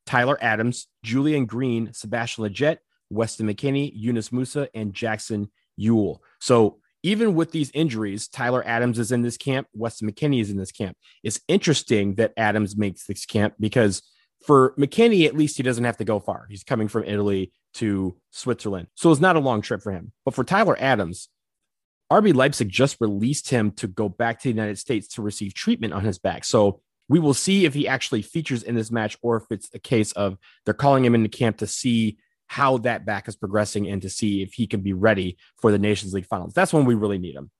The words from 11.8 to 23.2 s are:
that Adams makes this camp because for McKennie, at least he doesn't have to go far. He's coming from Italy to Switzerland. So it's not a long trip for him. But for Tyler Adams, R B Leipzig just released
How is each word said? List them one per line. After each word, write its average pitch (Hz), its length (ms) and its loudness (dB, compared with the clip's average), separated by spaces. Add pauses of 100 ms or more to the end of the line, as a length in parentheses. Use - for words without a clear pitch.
that 110 200 2
Adams 104 400 0
makes 101 300 -4
this - 180 -10
camp 104 360 0
because 107 420 2 (420)
for 131 320 6
McKennie, 190 480 4
at 139 120 2
least 151 200 0
he 139 60 -4
doesn't 120 220 0
have 120 140 -2
to 113 60 -6
go 104 140 0
far. - 320 -8
He's 101 140 -16
coming 110 240 -2
from 110 160 -2
Italy 101 480 -2 (220)
to 95 420 -2 (160)
Switzerland. 101 640 -6
So 170 160 6
it's 139 80 4
not 180 160 4
a 156 40 2
long 123 220 0
trip 104 180 -6
for 104 120 -8
him. 87 180 -12 (140)
But 131 100 -4
for 131 80 -2
Tyler 185 380 2
Adams, 104 480 -2 (800)
R 180 100 6
B 214 120 6
Leipzig 131 360 2
just 117 320 0
released 110 500 -2